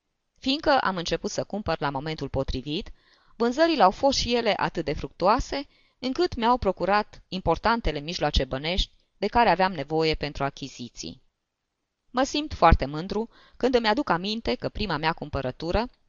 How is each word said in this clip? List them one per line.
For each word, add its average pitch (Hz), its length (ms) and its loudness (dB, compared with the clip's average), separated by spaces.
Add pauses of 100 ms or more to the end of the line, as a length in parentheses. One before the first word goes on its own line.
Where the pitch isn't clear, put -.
(400)
Fiindcă 285 420 2
am 190 140 -2
început 170 360 -4
să 135 120 -4
cumpăr 196 360 -4
la 147 100 0
momentul 147 400 -6
potrivit, 135 600 -4 (440)
vânzările 254 480 4
au 190 80 8
fost 269 260 2
și 240 180 0
ele 233 220 2
atât 165 280 -2
de 143 80 -2
fructuoase, 233 720 -2 (320)
încât 262 360 -2
mi-au 240 220 2
procurat 196 720 0
importantele 170 720 0
mijloace 147 460 0
bănești 147 460 -4 (260)
de 202 100 -2
care 226 220 4
aveam 185 220 4
nevoie 156 440 0
pentru 143 280 -4
achiziții. - 760 -10 (920)
Mă 254 120 0
simt 294 300 -4
foarte 165 320 6
mândru 180 440 -6 (280)
când 247 180 2
îmi 233 120 4
aduc 233 220 2
aminte 214 460 -2
că - 140 -8
prima 190 280 -4
mea 160 160 0
cumpărătură 156 760 -4 (200)